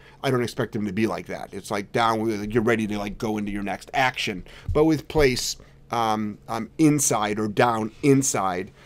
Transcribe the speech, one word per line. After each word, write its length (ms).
I 80
don't 120
expect 320
them 100
to 80
be 140
like 220
that. 260
It's 160
like, 220
"Down, 280
we, 140
you're 140
ready 260
to, 100
like, 180
go 220
into 120
your 120
next 320
action." 500
But 100
with 240
place, 480
um, 460
um, 280
inside 640
or 100
down 440
inside, 720